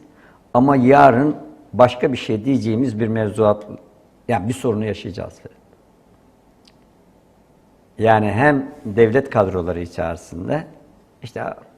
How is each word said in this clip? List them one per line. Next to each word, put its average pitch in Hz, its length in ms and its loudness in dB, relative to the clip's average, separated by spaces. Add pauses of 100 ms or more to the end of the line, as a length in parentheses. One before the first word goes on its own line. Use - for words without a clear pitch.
(540)
ama 139 220 4
yarın 139 600 6 (360)
başka 123 400 2
bir 120 40 -4
şey 110 280 -6
diyeceğimiz 113 560 -2
bir 117 80 0
mevzuat, 107 580 0 (600)
yani 107 200 -2
bir 123 60 -4
sorunu 107 300 -4
yaşayacağız 101 580 -10
Ferit. - 140 -20 (2500)
Yani 107 320 2
hem 135 360 0 (180)
devlet 113 460 0
kadroları 90 500 -2
içerisinde 87 840 -8 (580)
işte 117 200 -14 (360)